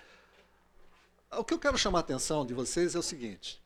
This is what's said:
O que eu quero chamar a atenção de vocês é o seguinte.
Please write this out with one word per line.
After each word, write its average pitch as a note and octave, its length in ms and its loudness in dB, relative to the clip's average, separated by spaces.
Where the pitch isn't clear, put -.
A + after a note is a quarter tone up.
O A#3 120 -2
que E4 120 0
eu E4 40 0
quero C#4 200 2
chamar F#3+ 180 4
a E3 40 6
atenção D3 440 0
de B2 80 -4
vocês C#3+ 400 0
é E3+ 60 0
o D#3+ 40 0
seguinte. A#2+ 640 -8